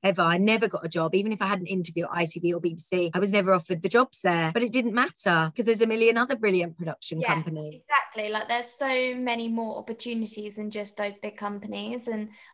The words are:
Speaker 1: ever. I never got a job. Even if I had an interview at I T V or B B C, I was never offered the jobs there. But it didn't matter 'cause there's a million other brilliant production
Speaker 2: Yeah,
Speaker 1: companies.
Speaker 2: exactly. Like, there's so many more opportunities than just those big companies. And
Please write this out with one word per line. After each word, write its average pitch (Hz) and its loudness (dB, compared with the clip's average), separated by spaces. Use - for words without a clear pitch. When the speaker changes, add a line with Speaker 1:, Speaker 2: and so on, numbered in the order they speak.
Speaker 1:
ever. 185 4
I 170 4
never 220 4
got - -2
a 170 -2
job. 165 0
Even 202 2
if 202 -4
I 196 0
had 196 0
an 175 -8
interview 170 -2
at - -6
I 170 0
T 165 -6
V 175 2
or 170 -4
B 170 -2
B 165 -12
C, 175 -2
I 180 0
was 202 2
never 190 4
offered 170 0
the 190 0
jobs 240 2
there. 170 2
But 233 0
it 220 0
didn't 233 0
matter 175 2
'cause 214 -2
there's 220 4
a 226 4
million 226 4
other 254 0
brilliant 185 0
production 160 -6
Speaker 2:
Yeah, 214 0
Speaker 1:
companies. 156 -6
Speaker 2:
exactly. 220 0
Like, 214 -4
there's 240 -2
so 254 -2
many 233 -2
more 226 -4
opportunities 220 -6
than 214 -8
just 208 -8
those 202 -6
big 208 -10
companies. 208 -8
And 214 -6